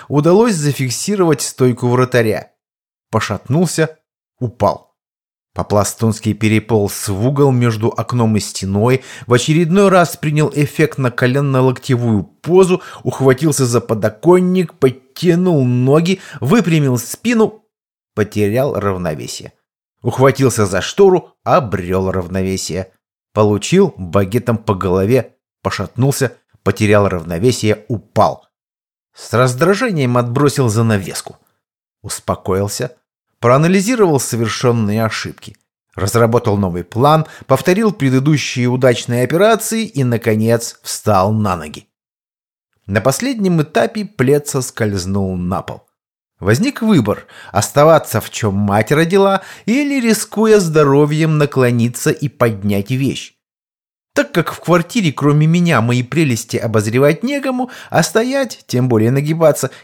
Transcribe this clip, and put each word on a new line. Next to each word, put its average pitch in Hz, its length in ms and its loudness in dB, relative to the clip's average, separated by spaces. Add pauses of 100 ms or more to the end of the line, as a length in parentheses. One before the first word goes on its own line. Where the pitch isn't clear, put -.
удалось 180 480 2
зафиксировать 147 840 -2
стойку 127 480 0
вратаря. 120 640 0 (580)
Пошатнулся, 147 840 -2 (420)
упал. 98 520 -4 (640)
По-пластунски 104 800 -2
переполз 107 760 -2
в 101 200 -2
угол 139 240 2
между 117 440 0
окном 113 400 -2
и 98 40 0
стеной, 104 640 -2 (240)
в - 40 2
очередной 170 560 2
раз 180 280 2
принял 151 360 -2
эффектно 143 600 -2
коленно-локтевую 127 1120 0
позу, 180 580 2 (220)
ухватился 135 600 2
за 117 160 2
подоконник, 175 920 2
подтянул 165 920 0
ноги, 139 540 2 (220)
выпрямил 151 580 2
спину, - 680 -2 (500)
потерял 107 580 -2
равновесие. 90 800 -6 (500)
Ухватился 127 640 2
за 92 140 -2
штору, - 640 2
обрел 95 640 -2
равновесие. 92 800 -6 (420)
Получил 202 640 2
багетом 101 600 -2
по 107 160 -2
голове, 95 640 0 (260)
пошатнулся, 131 760 -4 (280)
потерял 101 440 2
равновесие, 92 800 -2
упал. 95 600 -2 (640)
С - 180 -18
раздражением 135 840 0
отбросил 123 520 0
занавеску. 110 680 -2 (640)
Успокоился – 101 920 -4 (440)
проанализировал 175 800 2
совершенные 113 840 -2
ошибки. - 500 -8 (400)
Разработал 113 600 0
новый 90 260 -2
план, 147 440 2 (200)
повторил 180 460 2
предыдущие 131 760 0
удачные 123 540 0
операции 220 600 0
и, 143 180 -4
наконец, 117 800 0
встал 101 480 0
на 104 240 0
ноги. 78 320 -12 (1000)
На 98 160 -4
последнем 190 580 -2
этапе 208 460 -4
плед 143 420 -2
соскользнул 98 880 -4
на 90 240 -4
пол. - 220 -14 (580)
Возник 139 400 0
выбор: 151 460 0 (260)
оставаться, 143 720 2
в - 80 -12
чем 104 240 -4
мать 104 380 0
родила, 190 500 2 (240)
или, 277 340 -2
рискуя 220 580 2
здоровьем, 151 800 2
наклониться 123 760 0
и - 160 -4
поднять 101 640 -2
вещь. 127 440 -4 (840)
Так 285 140 -2
как - 220 -2
в - 80 -14
квартире, 175 520 0
кроме 147 360 2
меня, 170 320 2
мои 123 240 0
прелести 131 520 -2
обозревать 117 680 0
некому, 262 460 -4 (200)
а 143 140 0
стоять, 254 640 -2
тем 127 200 0
более 113 220 2
нагибаться, 147 600 0 (120)